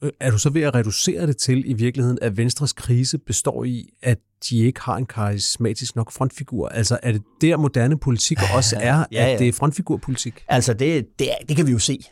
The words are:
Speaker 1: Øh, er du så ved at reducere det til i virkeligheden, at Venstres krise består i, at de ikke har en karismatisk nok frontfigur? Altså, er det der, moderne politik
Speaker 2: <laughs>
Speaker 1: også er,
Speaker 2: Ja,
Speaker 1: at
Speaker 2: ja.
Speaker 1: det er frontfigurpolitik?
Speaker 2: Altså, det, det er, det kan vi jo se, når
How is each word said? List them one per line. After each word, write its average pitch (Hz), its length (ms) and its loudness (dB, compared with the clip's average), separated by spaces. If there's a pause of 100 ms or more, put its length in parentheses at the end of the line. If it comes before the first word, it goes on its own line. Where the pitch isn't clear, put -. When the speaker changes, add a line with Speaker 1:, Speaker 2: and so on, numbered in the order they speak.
Speaker 1:
Øh, 143 80 -4 (120)
er 131 100 0
du 107 60 4
så 143 120 2
ved 156 120 2
at 143 140 2
reducere 123 520 0
det 139 100 0
til 127 320 0
i 135 40 0
virkeligheden, 123 480 0
at 107 160 -2
Venstres 120 360 0
krise 123 440 0
består 123 460 -4
i, 123 260 -6 (140)
at 123 140 2 (320)
de 120 80 2
ikke 113 240 2
har 110 140 -4
en 131 100 -2
karismatisk 107 880 -2
nok 117 160 -2
frontfigur? 127 560 -4
Altså, 113 360 0
er 120 80 0
det 107 100 0 (200)
der, 160 160 4
moderne 139 420 2
politik 127 380 0 (100)
Speaker 2:
<laughs> 98 80 2
Speaker 1:
også 123 240 2
er, 135 320 2
Speaker 2:
Ja, 120 140 0
Speaker 1:
at 131 60 4
Speaker 2:
ja. 117 60 2
Speaker 1:
det 123 100 4
er 117 60 2
frontfigurpolitik? - 920 -4
Speaker 2:
Altså, 123 260 2
det, 135 320 0 (140)
det 127 120 0
er, 117 40 -2 (120)
det 151 80 0
kan 160 120 4
vi 127 40 4
jo 117 80 4
se, - 140 0
når - 60 -6 (120)